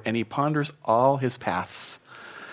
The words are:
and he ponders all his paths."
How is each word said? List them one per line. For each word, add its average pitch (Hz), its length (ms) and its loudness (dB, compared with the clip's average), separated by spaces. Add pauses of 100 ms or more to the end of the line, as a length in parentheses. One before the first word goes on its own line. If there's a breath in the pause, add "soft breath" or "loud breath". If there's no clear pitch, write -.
and 113 100 0
he 117 80 2
ponders 147 480 0 (140)
all 127 320 6
his 131 200 -2
paths." - 640 -4 (540 loud breath)